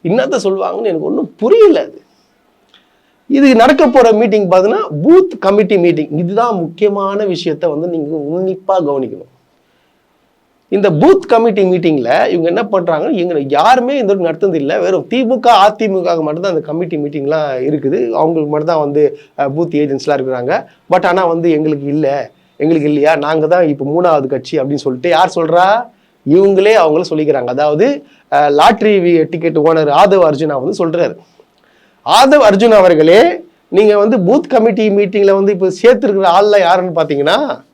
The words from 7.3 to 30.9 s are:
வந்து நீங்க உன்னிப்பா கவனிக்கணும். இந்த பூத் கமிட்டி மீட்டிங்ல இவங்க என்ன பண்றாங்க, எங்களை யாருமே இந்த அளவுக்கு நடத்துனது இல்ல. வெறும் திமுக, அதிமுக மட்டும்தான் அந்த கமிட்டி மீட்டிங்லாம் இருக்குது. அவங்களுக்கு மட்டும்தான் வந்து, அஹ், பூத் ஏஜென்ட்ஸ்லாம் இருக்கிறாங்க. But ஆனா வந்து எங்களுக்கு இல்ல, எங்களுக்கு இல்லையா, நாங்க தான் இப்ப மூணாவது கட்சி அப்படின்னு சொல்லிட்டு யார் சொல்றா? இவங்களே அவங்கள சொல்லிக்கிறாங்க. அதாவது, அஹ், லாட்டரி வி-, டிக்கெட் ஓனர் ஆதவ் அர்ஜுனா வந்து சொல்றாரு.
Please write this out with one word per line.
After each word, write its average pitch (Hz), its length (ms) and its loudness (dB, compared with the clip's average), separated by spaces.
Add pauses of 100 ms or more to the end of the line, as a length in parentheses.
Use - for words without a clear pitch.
வந்து 170 100 -6
நீங்க 160 280 -6
உன்னிப்பா 185 680 -4
கவனிக்கணும். 127 440 -8 (1400)
இந்த 196 220 0
பூத் 294 380 2
கமிட்டி 226 360 2
மீட்டிங்ல 165 400 0
இவங்க 160 380 0
என்ன 180 220 -2
பண்றாங்க, 175 440 -2
எங்களை 175 400 -2
யாருமே 240 500 0
இந்த 202 140 -2
அளவுக்கு 170 340 -2
நடத்துனது 180 80 -2
இல்ல. 143 240 -4
வெறும் 185 320 -2
திமுக, 247 360 -2
அதிமுக 196 760 0
மட்டும்தான் 165 320 -4
அந்த 151 140 -4
கமிட்டி 165 300 -8
மீட்டிங்லாம் 147 640 -6
இருக்குது. 147 500 -4
அவங்களுக்கு 156 400 -2
மட்டும்தான் 151 280 -2
வந்து, 147 400 -2 (200)
அஹ், 143 180 -2
பூத் 165 180 -4
ஏஜென்ட்ஸ்லாம் 143 440 -2
இருக்கிறாங்க. 131 460 -4 (260)
But 180 160 0
ஆனா 180 200 0
வந்து 170 240 0
எங்களுக்கு 151 360 -2
இல்ல, 143 440 -4 (260)
எங்களுக்கு 151 320 0
இல்லையா, 151 280 2
நாங்க 156 300 -2
தான் 175 220 2
இப்ப 139 160 -4
மூணாவது 156 420 0
கட்சி 131 340 -6
அப்படின்னு 139 140 -4
சொல்லிட்டு 131 340 -6
யார் 175 260 2
சொல்றா? 180 520 0 (440)
இவங்களே 196 460 4
அவங்கள 165 340 2
சொல்லிக்கிறாங்க. 143 360 -2
அதாவது, 151 580 -2 (260)
அஹ், 147 200 0
லாட்டரி 202 480 2
வி-, 170 320 2
டிக்கெட் 160 280 -2
ஓனர் 156 300 2
ஆதவ் 175 440 4
அர்ஜுனா 143 300 -4
வந்து 180 240 -4
சொல்றாரு. 160 280 -2 (920)